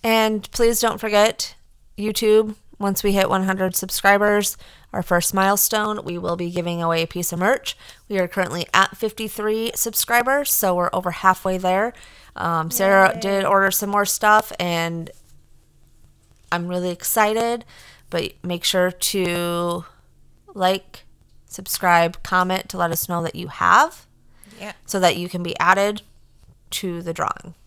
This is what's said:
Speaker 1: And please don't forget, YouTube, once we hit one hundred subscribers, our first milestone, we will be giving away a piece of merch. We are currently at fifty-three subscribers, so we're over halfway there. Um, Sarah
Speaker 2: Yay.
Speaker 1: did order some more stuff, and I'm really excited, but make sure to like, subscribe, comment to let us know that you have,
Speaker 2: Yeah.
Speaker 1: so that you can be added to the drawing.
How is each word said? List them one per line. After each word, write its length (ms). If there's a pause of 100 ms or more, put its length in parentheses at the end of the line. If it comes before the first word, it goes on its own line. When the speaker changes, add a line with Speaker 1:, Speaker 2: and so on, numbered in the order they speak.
Speaker 1:
And 480
please 280
don't 200
forget, 560 (420)
YouTube, 580 (220)
once 260
we 100
hit 140
one 180
hundred 300
subscribers, 800 (380)
our 80
first 320
milestone, 720
we 140
will 160
be 160
giving 320
away 180
a 60
piece 260
of 60
merch. 360 (320)
We 120
are 80
currently 440
at 240
fifty-three 800
subscribers, 800
so 220
we're 180
over 160
halfway 480
there. 360 (420)
Um, 340
Sarah 460
Speaker 2:
Yay. 40
Speaker 1:
did 260
order 260
some 180
more 160
stuff, 540
and 500 (1400)
I'm 140
really 220
excited, 720 (460)
but 240 (100)
make 220
sure 260
to 960 (680)
like, 520 (400)
subscribe, 800
comment 460
to 80
let 140
us 160
know 160
that 120
you 120
have, 580 (540)
Speaker 2:
Yeah. 140 (120)
Speaker 1:
so 140
that 160
you 140
can 140
be 160
added 420 (720)
to 300
the 120
drawing. 420 (120)